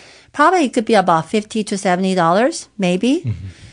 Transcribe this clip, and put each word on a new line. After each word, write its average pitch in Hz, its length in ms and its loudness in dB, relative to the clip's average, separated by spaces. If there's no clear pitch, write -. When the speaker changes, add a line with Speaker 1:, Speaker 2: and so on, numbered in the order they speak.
Speaker 1:
probably 339 320 2
it 233 80 -2
could 226 140 -2
be 226 100 0
about 175 320 2
fifty 214 380 -4
to 202 120 -6
seventy 190 380 0
dollars, 190 640 0
maybe. 190 360 0
Speaker 2:
Mm-hmm. 95 200 -8